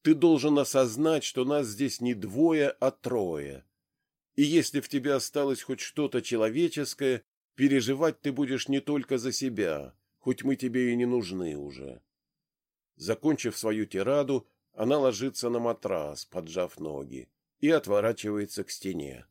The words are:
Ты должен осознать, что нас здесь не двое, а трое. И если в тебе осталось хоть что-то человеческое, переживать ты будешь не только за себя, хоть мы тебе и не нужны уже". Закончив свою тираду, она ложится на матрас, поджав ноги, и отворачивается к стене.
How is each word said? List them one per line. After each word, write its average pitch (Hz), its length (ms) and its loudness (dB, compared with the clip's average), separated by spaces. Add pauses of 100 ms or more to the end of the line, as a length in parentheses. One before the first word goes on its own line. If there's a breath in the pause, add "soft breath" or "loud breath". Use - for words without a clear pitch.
Ты 156 120 6
должен 151 460 6
осознать, 135 640 2
что 127 220 -2
нас 143 220 0
здесь 113 340 -2
не 123 120 0
двое, 139 560 2
а - 220 0
трое. 78 720 -4 (720)
И 143 80 4
если 156 360 2
в - 100 -8
тебе 139 240 -2
осталось 135 500 -2
хоть 131 160 -8
что-то 131 420 -2
человеческое, 127 1000 0 (320)
переживать 135 680 2
ты 143 100 0
будешь 131 360 -2
не 139 140 0
только 139 360 -2
за 120 140 -2
себя, 87 640 -2 (240)
хоть 131 240 -2
мы 135 120 2
тебе 123 360 0
и 120 40 0
не 120 100 2
нужны 92 500 -2
уже". 67 460 -12 (960)
Закончив 113 600 -2
свою 107 280 -2
тираду, 131 600 0 (260)
она 131 260 2
ложится 123 500 0
на 120 100 0
матрас, 90 680 -4
поджав 87 540 -6
ноги, 69 500 -10 (300)
и 147 100 2
отворачивается 104 960 0
к - 80 -10
стене. 71 600 -8